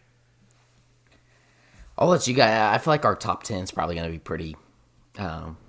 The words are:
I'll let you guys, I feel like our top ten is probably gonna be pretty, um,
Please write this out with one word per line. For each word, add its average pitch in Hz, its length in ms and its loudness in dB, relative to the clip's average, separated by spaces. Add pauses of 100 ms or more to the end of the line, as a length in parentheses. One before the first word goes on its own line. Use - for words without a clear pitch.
(2000)
I'll 156 100 4
let 175 180 2
you 123 80 0
guys, 110 400 4
I - 40 2
feel 160 140 0
like 147 120 2
our 104 120 2
top - 260 -4
ten 92 200 -6
is 95 80 -8
probably 85 260 -4
gonna 82 120 -4
be 82 100 -8
pretty, 80 380 -8 (640)
um, 80 400 -8 (100)